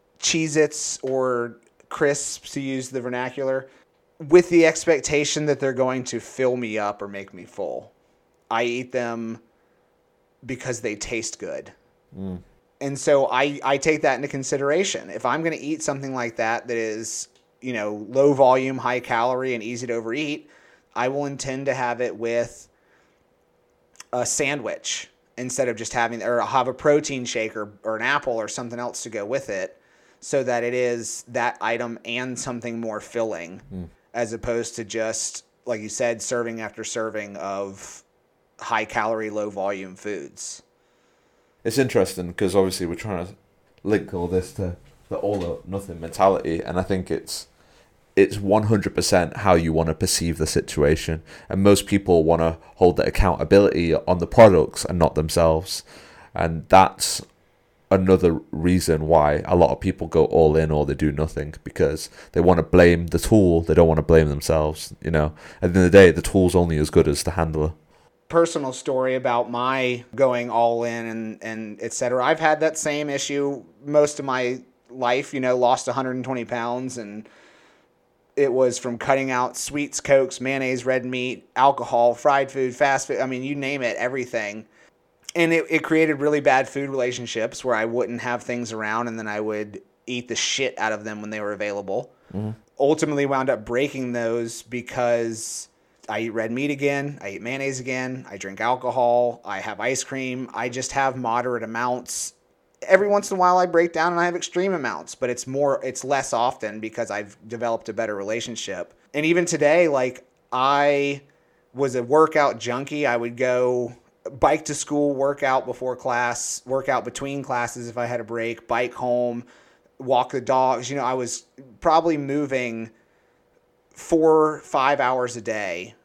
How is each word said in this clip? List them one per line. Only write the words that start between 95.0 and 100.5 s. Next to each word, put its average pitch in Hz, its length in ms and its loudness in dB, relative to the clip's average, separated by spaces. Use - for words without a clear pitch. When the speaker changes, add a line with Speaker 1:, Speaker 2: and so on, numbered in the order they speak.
Speaker 1:
I 110 140 -4
eat 117 80 -4
red 113 200 -4
meat 139 220 -2
again, 139 500 -2
I 101 80 -10
eat 98 120 -12
mayonnaise 135 360 -6
again, 127 500 -6
I 101 100 -14
drink 98 220 -12
alcohol, 120 840 0
I 98 160 -8
have 101 180 -10
ice 127 240 -2
cream. 131 500 -8